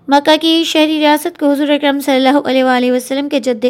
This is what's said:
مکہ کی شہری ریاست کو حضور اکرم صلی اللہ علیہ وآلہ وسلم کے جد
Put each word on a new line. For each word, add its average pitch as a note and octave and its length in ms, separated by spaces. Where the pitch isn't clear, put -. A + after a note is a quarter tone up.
مکہ C#4+ 340
کی E4 240
شہری D#4 340
ریاست D4+ 400
کو C#4+ 120
حضور C#4+ 160
اکرم C#4+ 320
صلی C4+ 160
اللہ C4 300
علیہ C4 180
وآلہ B3+ 280
وسلم C4+ 380
کے D4 100
جد A#3 300